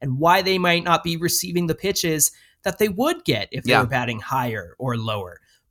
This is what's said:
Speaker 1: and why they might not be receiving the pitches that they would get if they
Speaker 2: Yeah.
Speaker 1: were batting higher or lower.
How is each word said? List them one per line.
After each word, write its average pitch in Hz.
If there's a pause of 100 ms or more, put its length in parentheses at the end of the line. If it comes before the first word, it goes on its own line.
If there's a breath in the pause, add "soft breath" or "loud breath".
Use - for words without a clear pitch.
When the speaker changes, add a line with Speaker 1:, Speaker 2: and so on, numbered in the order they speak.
Speaker 1:
and 131
why 180
they 185
might 175
not 170
be 165
receiving 175
the 160
pitches 170 (320 soft breath)
that 185
they 214
would 269
get 107
if -
they 123
Speaker 2:
Yeah. 117
Speaker 1:
were 113
batting 120
higher 113
or 123
lower. 104 (300)